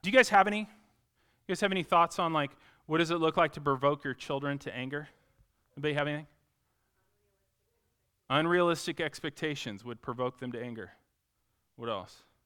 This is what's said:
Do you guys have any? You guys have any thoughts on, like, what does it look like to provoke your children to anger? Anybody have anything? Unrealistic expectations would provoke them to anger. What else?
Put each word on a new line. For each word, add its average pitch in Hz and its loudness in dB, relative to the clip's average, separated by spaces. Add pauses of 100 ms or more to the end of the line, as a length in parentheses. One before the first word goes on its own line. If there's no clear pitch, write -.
Do 185 -4
you 226 0
guys 254 6
have 196 6
any? 208 -2
You - -18
guys 180 -2
have 196 2
any 185 0
thoughts 170 4
on, 165 0
like, 147 0 (360)
what 160 2
does 165 2
it 170 0
look 160 2
like 165 4
to 151 -10
provoke 143 2
your 135 -6
children 143 -4
to 131 -10
anger? 139 -8 (680)
Anybody 147 -4
have 147 0
anything? 147 -6 (2000)
Unrealistic 170 2
expectations 143 -6
would 117 -12
provoke 127 -6
them 123 -8
to 117 -10
anger. 113 -12 (840)
What 117 -8
else? 95 -8 (220)